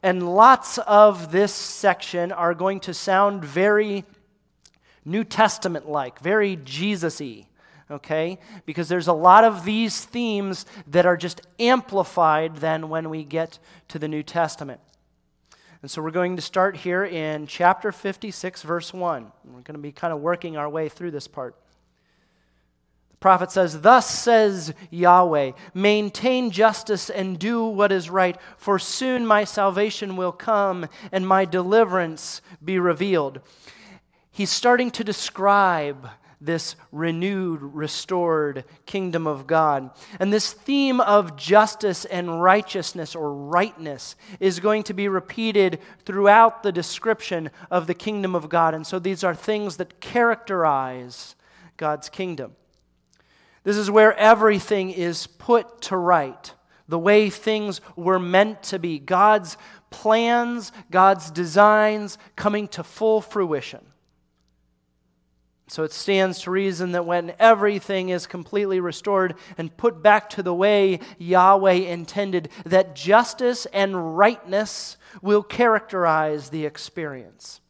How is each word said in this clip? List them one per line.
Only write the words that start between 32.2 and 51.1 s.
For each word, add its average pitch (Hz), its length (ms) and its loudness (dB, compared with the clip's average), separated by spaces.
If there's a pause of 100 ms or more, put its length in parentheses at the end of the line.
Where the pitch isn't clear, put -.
be 185 160 -2
revealed." 165 600 0 (880)
He's 196 200 -4
starting 247 400 2
to 233 140 -8
describe 185 1040 0 (320)
this 160 340 -6 (160)
renewed, 170 720 -4
restored 151 1040 -4 (200)
kingdom 170 400 -4
of 139 220 -6
God. 147 420 0 (300)
And 196 140 0
this 214 180 -2
theme 269 480 -2
of 202 380 2
justice 202 640 0
and 175 380 -6
righteousness 185 760 0
or 151 180 -6
rightness 156 840 -4 (240)
is 185 180 0
going 208 240 0
to 208 100 -10
be 202 140 -4
repeated 190 720 0 (260)
throughout 208 560 6
the 202 120 -4
description 175 760 -6 (220)
of 180 160 -2
the 175 60 -2
kingdom 196 420 -4
of 156 140 -4
God. 165 240 2
And 160 120 -10
so 185 140 -6
these 185 240 -6
are 180 100 0
things 208 440 -4
that - 240 -12
characterize 160 1400 -2 (400)